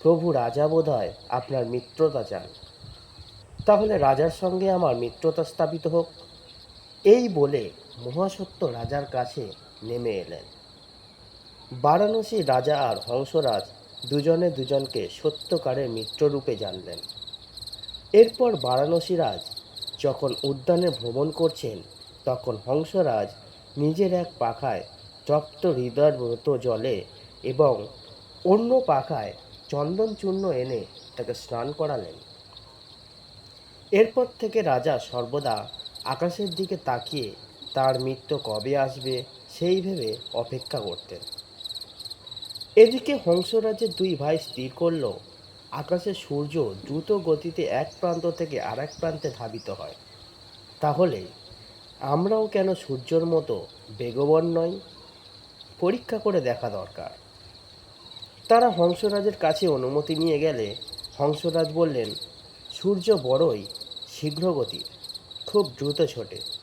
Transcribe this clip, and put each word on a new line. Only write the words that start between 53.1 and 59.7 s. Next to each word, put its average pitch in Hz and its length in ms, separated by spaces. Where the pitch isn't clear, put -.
মতো 156 400
বেগবান 143 480
নই? 170 340
পরীক্ষা 220 380
করে 196 220
দেখা 120 300
দরকার। 92 400
তারা 233 220
হংসরাজের 196 640
কাছে 165 320
অনুমতি 147 460